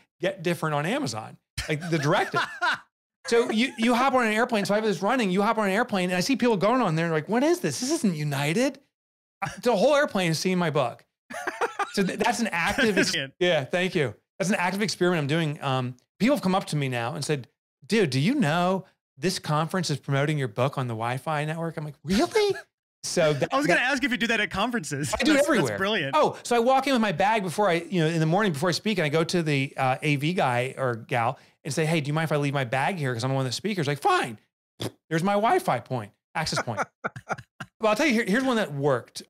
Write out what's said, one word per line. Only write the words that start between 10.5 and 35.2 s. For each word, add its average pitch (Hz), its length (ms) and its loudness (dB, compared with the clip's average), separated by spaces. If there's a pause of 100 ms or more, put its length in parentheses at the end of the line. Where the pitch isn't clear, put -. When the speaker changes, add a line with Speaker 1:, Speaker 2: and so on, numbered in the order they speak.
Speaker 1:
my 170 140 2
book. 135 340 -2 (880)
So 202 100 0
th-, - 160 -2
that's 226 220 0
an 220 120 -2
active 202 440 0
ex- 294 140 2
Speaker 2:
<laughs> - 20 -2
Brilliant. 139 260 -6
Speaker 1:
yeah, 170 260 2
thank 180 300 -2
you. 131 200 0 (240)
That's 185 120 -2
an 202 60 0
active 185 260 -2
experiment 180 380 2
I'm 139 60 0
doing. 151 360 0
Um, 131 340 -2 (220)
people 254 180 4
have 190 60 -2
come 185 120 2
up 190 120 0
to 151 100 -4
me 143 120 0
now 123 260 -4
and 147 100 -6
said, 143 240 -4 (380)
"Dude, 196 240 2
do 131 100 0
you 214 140 2
know 180 500 2 (340)
this 175 200 -2
conference 156 520 -2
is 135 80 -2
promoting 143 400 0
your 131 100 -2
book 123 300 -2
on 127 80 -4
the 117 80 -6
Wi-Fi 131 500 -4
network?" 165 320 -6
I'm 151 80 -8
like, 147 200 -12
"Really?" 349 500 0 (500)
So 156 300 2
that, 139 180 -4
Speaker 2:
I 262 40 0
was 294 100 0
gonna 311 140 4
Speaker 1:
that 254 120 0
Speaker 2:
ask 254 120 -2
if 254 60 -2
you 240 60 -2
do 233 120 -2
that 226 120 0
at 202 100 -2
conferences. 180 680 -4
Speaker 1:
I 269 40 -2
do 311 100 4
it - 20 4
Speaker 2:
That's, 285 120 4
Speaker 1:
everywhere. 202 220 2
Speaker 2:
that's 101 100 -4
brilliant. 190 380 -2
Speaker 1:
Oh, 233 260 2
so 240 140 0
I - 40 4
walk 262 260 2
in 277 80 2
with 226 80 2
my 208 100 0
bag 196 300 2
before 185 260 0
I, 170 60 4 (140)
you 175 120 0
know, 156 80 4
in 165 120 0
the 160 60 2
morning 185 260 2
before 143 160 0
I 165 40 4
speak, 202 260 -2
and 165 60 2
I 147 40 0
go 160 160 2
to 175 180 0
the, 143 340 0
uh, 131 260 2
A 147 140 2
V 147 180 0
guy 131 420 0
or 123 200 -2
gal 117 420 -2 (260)
and 147 80 -6
say, 160 140 0
"Hey, 165 140 0
do 135 80 -4
you 147 40 -2
mind 160 120 0
if 156 80 -4
I 151 40 2
leave 143 180 0
my 139 100 -2
bag 135 320 -2
here? 135 180 -2
'Cause 113 100 -4
I'm 135 80 -2
one 135 140 0
of 123 40 -4
the - 20 -6
speakers." 185 340 -4
Like, 143 140 -2
"Fine." 359 380 0 (720)
There's 160 140 -2